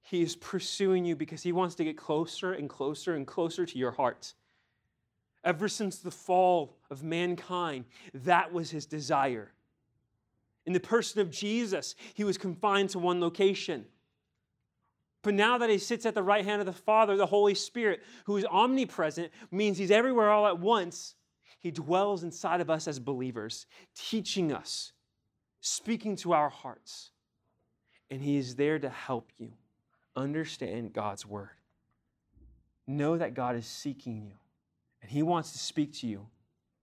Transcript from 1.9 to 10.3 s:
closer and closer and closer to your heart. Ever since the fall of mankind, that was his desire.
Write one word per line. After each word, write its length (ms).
closer 560
and 160
closer 460
and 120
closer 380
to 120
your 140
heart. 420
Ever 240
since 300
the 140
fall 680
of 140
mankind, 840
that 400
was 180
his 140
desire. 680